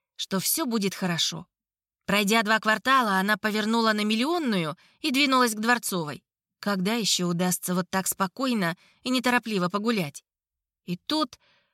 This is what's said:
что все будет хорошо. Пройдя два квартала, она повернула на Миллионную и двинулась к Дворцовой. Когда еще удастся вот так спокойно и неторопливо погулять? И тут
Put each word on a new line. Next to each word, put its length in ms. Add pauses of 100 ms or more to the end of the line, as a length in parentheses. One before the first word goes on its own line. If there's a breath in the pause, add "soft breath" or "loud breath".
(160)
что 240
все 260
будет 300
хорошо. 500 (600)
Пройдя 380
два 160
квартала, 600
она 180
повернула 540
на 140
Миллионную 720 (240 soft breath)
и 100
двинулась 440
к 40
Дворцовой. 640 (360)
Когда 340
еще 340
удастся 480
вот 140
так 180
спокойно 680 (260 soft breath)
и 60
неторопливо 580
погулять? 560 (600)
И 100
тут 420 (360)